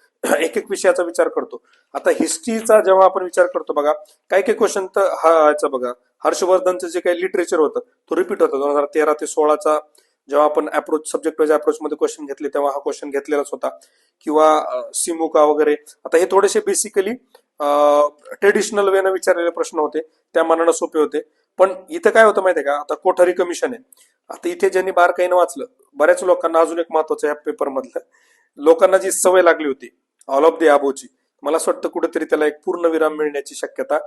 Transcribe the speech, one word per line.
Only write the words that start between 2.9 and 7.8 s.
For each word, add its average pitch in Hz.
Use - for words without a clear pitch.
आपण 185
विचार 180
करतो 165
बघा, 147
काही 196
काही 208
क्वेश्चन 196
तर 190
हा 160
याचा 151
बघा, 123
हर्षवर्धनचं 180
जे 175
काही 175
लिटरेचर 180
होतं 147